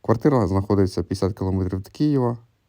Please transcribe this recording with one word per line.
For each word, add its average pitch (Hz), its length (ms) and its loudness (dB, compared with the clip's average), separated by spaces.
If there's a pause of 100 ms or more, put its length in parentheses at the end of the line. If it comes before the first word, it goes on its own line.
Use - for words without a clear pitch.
Квартира 117 460 2
знаходиться 98 560 0
п'ятдесят 95 360 -4
кілометрів 95 400 -2
від 98 100 -12
Києва, 127 500 0 (300)